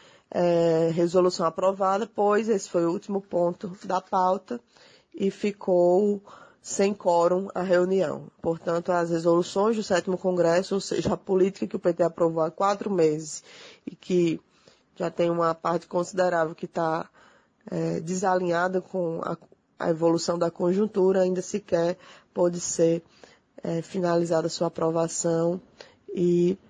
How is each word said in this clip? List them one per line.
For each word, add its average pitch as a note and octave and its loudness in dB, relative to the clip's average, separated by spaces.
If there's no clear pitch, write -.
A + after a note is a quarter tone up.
é, E3+ 2
resolução F3 2
aprovada, F#3+ 0
pois G#3 0
esse G3+ 0
foi E3+ 0
o E3+ 0
último G3 -4
ponto F3 -4
da F#3 -2
pauta G3 -2
e G3 0
ficou G3 2
sem G3+ 0
quórum F3+ 0
a F#3 -4
reunião. F3+ 0
Portanto, E3 -2
as E3+ 0
resoluções F3 2
do G#3+ -4
sétimo F3+ -2
congresso, F3+ 0
ou G3 -2
seja, - -2
a E3+ -4
política F#3+ 0
que - -10
o G3 -4
P F3 0
T E3+ 0
aprovou E3 0
há D#3+ 0
quatro G3 -2
meses D#3+ 0
e - -14
que F3 0
já E3+ -4
tem E3+ 0
uma E3+ 0
parte E3+ -4
considerável F3 -2
que - -10
tá, E3 -4
é, E3 -4
desalinhada F#3 -2
com E3+ -6
a, E3+ -6
a F3 -4
evolução E3 0
da E3+ 0
conjuntura, F#3+ 0
ainda F#3 0
sequer F3+ -2
pôde F3 0
ser, E3+ 0
é, E3+ -4
finalizada E3+ 0
sua E3 -4
aprovação E3 -2
e F3 2